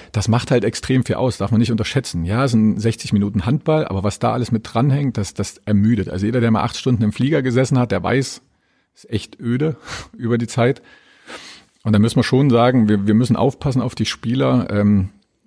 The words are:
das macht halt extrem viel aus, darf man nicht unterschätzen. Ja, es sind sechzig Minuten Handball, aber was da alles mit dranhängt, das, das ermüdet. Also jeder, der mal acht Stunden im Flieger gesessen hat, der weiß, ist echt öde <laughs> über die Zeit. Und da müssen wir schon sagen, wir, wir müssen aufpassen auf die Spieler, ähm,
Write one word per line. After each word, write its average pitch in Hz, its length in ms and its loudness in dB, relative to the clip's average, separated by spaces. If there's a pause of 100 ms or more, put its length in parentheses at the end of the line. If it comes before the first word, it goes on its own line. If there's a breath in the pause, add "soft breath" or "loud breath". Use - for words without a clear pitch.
(120)
das 107 160 -2
macht 117 220 0
halt 120 120 2
extrem - 400 -2
viel - 120 -4
aus, 127 220 -2
darf 98 140 -4
man 110 80 4
nicht 120 120 2
unterschätzen. 110 520 -4
Ja, 110 220 0
es 123 60 -2
sind 110 280 2
sechzig 113 320 -4
Minuten 101 340 0
Handball, 156 420 0
aber 98 180 -4
was 101 140 -4
da 117 120 0
alles 117 220 -4
mit 107 100 0
dranhängt, 135 540 0
das, 101 160 -4
das - 320 -8
ermüdet. 104 420 2
Also 95 200 -4
jeder, 123 120 0
der 113 120 2
mal 107 120 2
acht - 140 -4
Stunden 117 260 0
im 104 80 2
Flieger 143 300 0
gesessen 127 360 0
hat, 123 140 0
der 92 120 -2
weiß, - 380 -2 (540)
ist - 140 -20
echt - 280 -6
öde 127 380 -2 (220 loud breath)
<laughs> - 200 -18
über 117 200 0
die 113 100 -2
Zeit. 120 340 0 (1040 loud breath)
Und 107 80 0
da 104 80 4
müssen 113 160 2
wir 127 80 4
schon 139 260 2
sagen, 120 380 4
wir, 101 180 2
wir 107 100 4
müssen 120 200 2
aufpassen 131 460 0
auf - 140 -4
die 110 100 -4
Spieler, 127 640 -2
ähm, 101 400 2 (380)